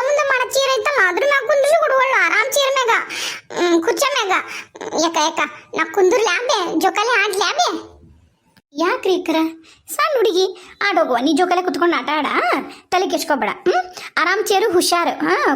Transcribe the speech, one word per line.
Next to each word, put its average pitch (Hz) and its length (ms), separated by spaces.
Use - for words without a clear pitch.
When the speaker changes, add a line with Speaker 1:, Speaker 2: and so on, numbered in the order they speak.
Speaker 1:
ಮುಂದೆ 587 220
ಮಾಡೋ 508 220
ಚೇರ್ 523 300
ಐತಲ್ಲ, 523 280
ಅದ್ರ 359 200
ಮ್ಯಾಗ 554 200
ಕುಂದ್ರಿಸಿ 587 340
ಕೊಡುವಳು 523 440
ಆರಾಮ್ 427 260
ಚೇರ್ 539 220
ಮ್ಯಾಗ, 453 280
ಹ್ಮ್, 339 260
ಕುರ್ಚಿ 480 420
ಮ್ಯಾಗ. 359 180
ಯಾಕ, 330 120
ಯಾಕ, 311 340
ನಾ 320 180
ಕುಂದ್ರಲಿ 415 320
ಆಬೆ, 381 540
ಜೋಕಾಲಿ 403 440
ಆಡ್ಲಿ 403 200
ಆಬೆ? 453 500
Speaker 2:
ಯಾಕ್ರಿ 381 360
ಇಕ್ಕರ? 330 220
ಸಣ್ಣ 587 300
ಹುಡುಗಿ, 381 540
ಆಡೋಗುವ, 311 280
ನೀ 277 160
ಜೋಕಾಲಿ 359 300
ಕುತ್ಕೊಂಡು 339 340
ಆಟ 262 160
ಆಡ, 302 120
ತಲೆ 370 160
ಕೆಡ್ಸ್ಕೊಬೇಡ. 269 420
ಹ್ಮ್, 359 400
ಆರಾಮ್ 381 240
ಚೇರು 415 260
ಹುಷಾರು, 339 380
ಹಾ, 349 460